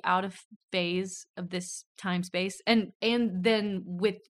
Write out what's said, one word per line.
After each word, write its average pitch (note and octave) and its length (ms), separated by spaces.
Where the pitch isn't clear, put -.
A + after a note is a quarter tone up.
out F#3 180
of F#3+ 160
phase F3+ 540
of F3+ 140
this F3+ 340
time F3+ 240
space. F#3 420
And, A3 360
and A3+ 420
then G#3 420
with, F#3 300